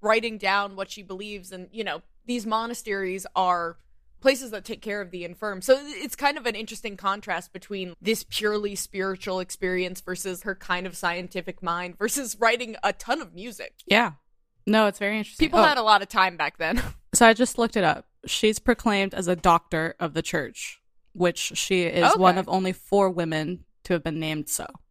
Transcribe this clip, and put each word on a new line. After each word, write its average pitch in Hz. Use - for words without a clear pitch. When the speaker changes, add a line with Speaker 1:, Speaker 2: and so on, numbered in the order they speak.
Speaker 1:
writing 220
down 196
what 196
she 214
believes, 190
and, 185
you 220
know, 170
these 233
monasteries 214
are 175
places 269
that 202
take 220
care 208
of 180
the 180
infirm. 185
So 262
it's 285
kind 285
of 240
an 233
interesting 214
contrast 196
between 185
this 214
purely 208
spiritual 190
experience 185
versus 180
her 202
kind 185
of 170
scientific 180
mind 175
versus 233
writing 226
a 202
ton 285
of 175
music. 196
Speaker 2:
Yeah. 208
No, 214
it's 202
very 208
interesting. -
Speaker 1:
People 339
Speaker 2:
Oh. -
Speaker 1:
had 294
a 247
lot 214
of 196
time 185
back 147
then. 175
<laughs> -
Speaker 2:
So 240
I 226
just 240
looked 233
it 202
up. -
She's -
proclaimed 202
as 185
a 180
doctor 165
of 160
the 160
church, -
which 175
she 185
is 175
Speaker 1:
Okay. 269
Speaker 2:
one 185
of 190
only 185
four 196
women 165
to -
have 165
been 165
named 156
so. -